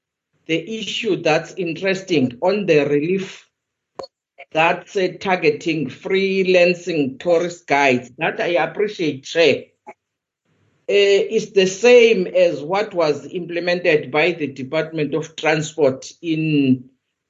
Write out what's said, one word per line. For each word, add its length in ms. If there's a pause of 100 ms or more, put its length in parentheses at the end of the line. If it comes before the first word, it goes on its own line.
(460)
the 340
issue 420
that's 300
interesting 880
on 240
the 220
relief 600 (1040)
that's, 460
uh, 120 (120)
targeting 680
freelancing 1300
tourist 460
guides. 500
That 240
I 240
appreciate, 600
Chair. 400 (220)
Uh, 60 (960)
it's 600
the 160
same 640
as 340
what 320
was 320
implemented 840
by 220
the 140
Department 680
of 220
Transport 760 (120)
in 680 (420)